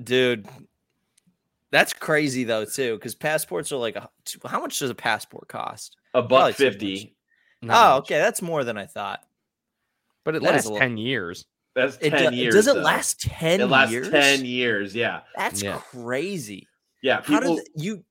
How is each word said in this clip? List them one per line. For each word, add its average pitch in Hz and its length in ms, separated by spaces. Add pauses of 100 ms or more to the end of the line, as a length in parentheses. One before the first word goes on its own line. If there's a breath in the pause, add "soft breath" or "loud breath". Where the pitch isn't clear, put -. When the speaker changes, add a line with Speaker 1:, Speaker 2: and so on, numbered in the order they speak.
Speaker 1:
dude. 120 440 (1200)
That's 165 220
crazy 147 520
though, 110 200
too, 117 340
'cause 113 160
passports 156 560
are 143 60
like 117 180
a, 104 140 (160)
t-, - 200
how - 160
much - 180
does 131 100
a 117 60
passport - 540
cost? - 480 (160)
Speaker 2:
A 127 80
buck 127 280
Speaker 1:
Probably 110 40
too 135 200
Speaker 2:
fifty. - 80
Speaker 1:
much. 101 260 (540)
Speaker 3:
Not 202 240
Speaker 1:
Oh, 139 120
Speaker 3:
much. - 20
Speaker 1:
okay, 151 200
that's 214 220
more 165 220
than 117 140
I 98 100
thought. 101 380 (1000)
Speaker 3:
But 160 100
it 156 60
Speaker 1:
That 170 140
is 110 100
Speaker 3:
lasts - 0
Speaker 1:
a 107 60
lo- 107 100
Speaker 3:
ten 123 160
years. 107 480 (300)
Speaker 2:
That's 127 240
Speaker 1:
It 151 160
Speaker 2:
ten 131 160
Speaker 1:
do-, - 20
Speaker 2:
years, 123 160
Speaker 1:
does 214 180
it 277 80
Speaker 2:
though. 190 40
Speaker 1:
last - 420
ten 170 440
Speaker 2:
It 190 40
lasts 127 300
Speaker 1:
years? 170 100
Speaker 2:
ten 139 360
years, 113 500
yeah. 101 280 (120)
Speaker 1:
That's 101 280
Speaker 3:
Yeah. 98 180 (100)
Speaker 1:
crazy. 127 800 (300)
Speaker 2:
Yeah, 120 200
Speaker 1:
How 151 180
Speaker 2:
people - 20
Speaker 1:
does 170 340
you, 175 360